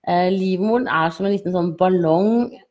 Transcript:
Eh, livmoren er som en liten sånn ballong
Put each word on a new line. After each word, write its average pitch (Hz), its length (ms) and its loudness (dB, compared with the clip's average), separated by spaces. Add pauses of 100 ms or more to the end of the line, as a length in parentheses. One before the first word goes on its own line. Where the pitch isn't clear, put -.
Eh, 180 260 2
livmoren 196 540 0
er 160 240 0
som 190 160 -6
en 202 80 0
liten 190 180 -4
sånn 175 260 -2
ballong 185 720 2 (180)